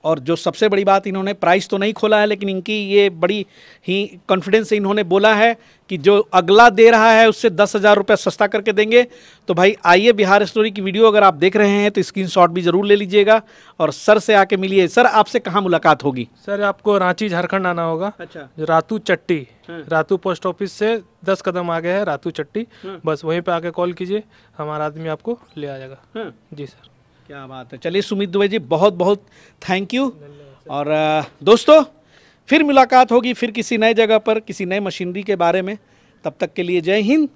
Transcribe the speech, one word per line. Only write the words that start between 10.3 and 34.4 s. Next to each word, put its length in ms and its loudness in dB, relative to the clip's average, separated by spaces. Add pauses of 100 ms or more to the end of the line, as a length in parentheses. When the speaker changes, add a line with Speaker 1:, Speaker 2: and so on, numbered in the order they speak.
Speaker 1:
स्टोरी 260 -2
की 100 -12
वीडियो 280 2
अगर 160 4
आप 100 6
देख 220 0
रहे 140 2
हैं 200 0
तो 120 -2
स्क्रीनशॉट 480 0
भी 120 -4
ज़रूर 240 0
ले 100 4
लीजिएगा 460 2 (380)
और 120 0
सर 260 2
से 160 0
आके 220 2
मिलिए। 320 0
सर, 180 2
आपसे 320 0
कहाँ 240 -4
मुलाकात 420 0
होगी? 240 -6 (180)
Speaker 2:
सर, 140 -6
आपको 380 -2
रांची, 300 -2
झारखंड 380 -4
आना 160 -4
होगा। 380 -6
Speaker 1:
अच्छा। 280 -20 (100)
Speaker 2:
जो 60 -8
रातू 340 -2
चट्टी, 500 -6 (200)
Speaker 1:
हाँ। 200 -18
Speaker 2:
रातू 280 -2
पोस्ट 300 -8
ऑफिस 260 -8
से 300 -4 (220)
दस 180 -4
कदम 280 -6
आगे 180 -6
है 160 -2
रातू 260 -6
चट्टी, 360 -10 (180)
Speaker 1:
हाँ। 220 -14
Speaker 2:
बस 180 -6
वहीं 160 -4
पे 120 -6
आके 180 -6
कॉल 220 -6
कीजिए, 300 -8 (360)
हमारा 280 -8
आदमी 220 -10
आपको 300 -10 (180)
ले 100 -12
आ 120 -14
जाएगा। 200 -20 (180)
Speaker 1:
हाँ। 180 -14 (200)
Speaker 2:
जी 120 -14
सर। 220 -20 (380)
Speaker 1:
क्या 200 -20
बात 260 -18
है। 60 -20
चलिए 240 -4
सुमित 260 -6
दुबे 200 -2
जी, 100 -4
बहुत 360 0
बहुत 280 -2 (380)
thank 260 -4
you। 260 -4
Speaker 2:
धन्यवाद 420 -20 (100)
सर। 60 -20
Speaker 1:
और, 180 -6
अ, 400 -2 (140)
दोस्तों, 420 6 (640)
फिर 160 2
मुलाकात 480 4
होगी, 200 0
फिर 180 -4
किसी 280 -4
नए 160 2
जगह 240 2
पर, 220 -2